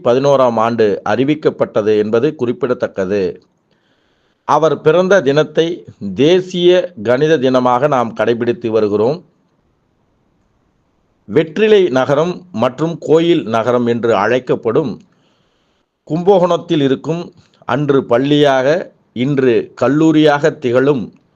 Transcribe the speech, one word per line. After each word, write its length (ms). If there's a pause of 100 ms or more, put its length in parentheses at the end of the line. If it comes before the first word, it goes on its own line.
பதினோராம் 540
ஆண்டு 280 (200)
அறிவிக்கப்பட்டது 920
என்பது 380
குறிப்பிடத்தக்கது. 880 (1200)
அவர் 340
பிறந்த 400
தினத்தை 460 (480)
தேசிய 540 (340)
கணித 340
தினமாக 500
நாம் 260
கடைபிடித்து 560
வருகிறோம். 500 (2000)
வெற்றிலை 640
நகரம் 440 (180)
மற்றும் 460
கோயில் 500
நகரம் 400
என்று 280
அழைக்கப்படும் 760 (1160)
கும்பகோணத்தில் 760
இருக்கும், 420 (440)
அன்று 360
பள்ளியாக 640 (460)
இன்று 400 (220)
கல்லூரியாக 800
திகழும் 460 (320)